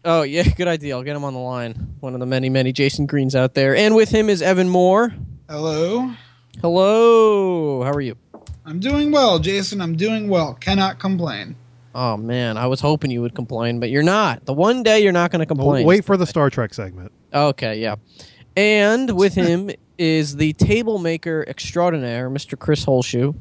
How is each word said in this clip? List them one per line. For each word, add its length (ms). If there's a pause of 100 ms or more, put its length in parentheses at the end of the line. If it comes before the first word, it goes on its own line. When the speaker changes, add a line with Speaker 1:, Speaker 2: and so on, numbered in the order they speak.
Speaker 1:
Oh, 180
yeah, 200
<laughs> 140
good 120
idea. 280
I'll 60
get 140
him 80
on 100
the 60
line. 600
One 140
of 60
the 60
many, 220
many 240
Jason 340
Greens 280
out 200
there. 220
And 180
with 160
him 200
is 120
Evan 260
Moore. 440 (360)
Speaker 2:
Hello. 640 (500)
Speaker 1:
Hello. 1200
How 100
are 80
you? 160 (480)
Speaker 2:
I'm 160
doing 300
well, 280
Jason. 420
I'm 160
doing 320
well. 260
Cannot 440
complain. 580 (380)
Speaker 1:
Oh, 220
man. 400
I 100
was 140
hoping 300
you 120
would 120
complain, 460
but 100
you're 140
not. 420
The 80
one 280
day 180
you're 120
not 200
gonna 160
Speaker 3:
Well, 80
Speaker 1:
complain. 300
Speaker 3:
wait 180
for 120
the 100
Star 240
Trek 220
segment. 380 (240)
Speaker 1:
Okay, 460
yeah. 160 (600)
And 600
with 180
him 360 (140)
Speaker 3:
<laughs> 140
Speaker 1:
is 380
the 180
table 440
maker 500
extraordinaire, 800
Mister 260
Chris 300
Holshoe. 540